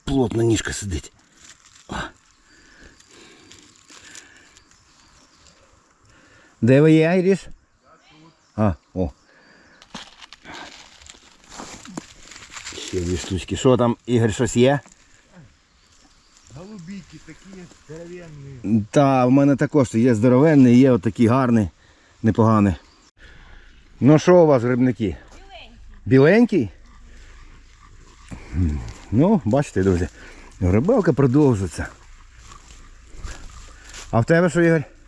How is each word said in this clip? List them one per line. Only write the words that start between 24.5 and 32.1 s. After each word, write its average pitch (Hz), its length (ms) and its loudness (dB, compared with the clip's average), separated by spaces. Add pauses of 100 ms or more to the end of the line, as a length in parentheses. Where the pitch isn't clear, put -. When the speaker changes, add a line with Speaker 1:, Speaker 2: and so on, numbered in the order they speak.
Speaker 1:
грибники? 120 540 -2 (920)
Speaker 3:
Біленький. 156 600 4
Speaker 1:
Біленький? - 20 -16 (2500)
Ну, 165 340 0
бачите, 113 380 -2
друзі, 87 260 0 (520)
грибалка 151 520 0
продовжується. 123 760 0 (2250)